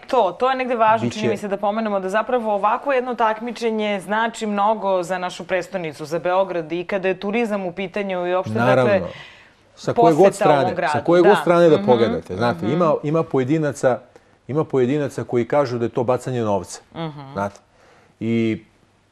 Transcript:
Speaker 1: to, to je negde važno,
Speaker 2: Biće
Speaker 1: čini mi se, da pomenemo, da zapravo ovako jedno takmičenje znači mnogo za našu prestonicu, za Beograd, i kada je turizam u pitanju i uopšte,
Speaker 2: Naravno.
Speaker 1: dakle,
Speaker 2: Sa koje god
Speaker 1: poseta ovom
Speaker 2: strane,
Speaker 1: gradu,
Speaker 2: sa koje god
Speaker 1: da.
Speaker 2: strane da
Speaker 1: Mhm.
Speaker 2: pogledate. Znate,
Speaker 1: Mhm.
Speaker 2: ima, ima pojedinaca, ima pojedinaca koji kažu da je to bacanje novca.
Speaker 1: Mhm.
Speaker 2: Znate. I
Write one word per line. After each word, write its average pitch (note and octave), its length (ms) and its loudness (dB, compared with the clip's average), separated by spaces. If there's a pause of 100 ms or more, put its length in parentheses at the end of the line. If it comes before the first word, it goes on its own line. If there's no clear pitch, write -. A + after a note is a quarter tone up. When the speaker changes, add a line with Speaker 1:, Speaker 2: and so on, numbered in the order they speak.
Speaker 1:
to, G#3 260 2
to B3+ 180 0
je C4 60 -2
negde B3+ 200 -2
važno, A3 300 2
Speaker 2:
Biće A3+ 120 -4
Speaker 1:
čini A3 120 0
mi G#3 60 0
se, G#3 120 -8
da G3 80 -4
pomenemo, G#3 440 -2
da F#3 80 -4
zapravo A3 460 -2
ovako A3 380 0
jedno B3+ 220 -2
takmičenje A3 840 -2
znači A3 460 -4
mnogo G3+ 560 0
za F3 160 -4
našu F3+ 280 -8
prestonicu, E3+ 580 -4
za D3+ 140 -4
Beograd, F3+ 540 -2
i F3 120 -4
kada F#3+ 240 -2
je F#3 120 -2
turizam G3+ 460 -2
u F3 60 -6
pitanju F#3+ 540 -4
i F3+ 80 0
uopšte, F#3 200 -2
Speaker 2:
Naravno. G#3 380 2
Speaker 1:
dakle, F3+ 160 0 (680)
Speaker 2:
Sa - 160 -6
koje E3+ 220 6
god F3 120 8
Speaker 1:
poseta G3 180 2
ovom D3+ 140 6
Speaker 2:
strane, C#3 180 0
Speaker 1:
gradu, F3 160 0
Speaker 2:
sa D3 80 0
koje F3 220 4
god G3 80 8
Speaker 1:
da. G3+ 60 8
Speaker 2:
strane E3+ 320 4
da D3+ 80 6
Speaker 1:
Mhm. - 100 0
Speaker 2:
pogledate. A2+ 500 2
Znate, A#2+ 280 -2
Speaker 1:
Mhm. C3 80 0
Speaker 2:
ima, E3 300 2
ima D#3 200 0
pojedinaca, C3+ 800 0 (480)
ima D3+ 160 -2
pojedinaca C3 600 0
koji A#2+ 220 0
kažu C3 320 0
da A#2 60 -2
je A#2 40 0
to B2 160 -2
bacanje B2 380 -2
novca. G2 380 -4 (140)
Speaker 1:
Mhm. D3 380 -12
Speaker 2:
Znate. G2+ 280 -6 (600)
I A2+ 420 -2 (500)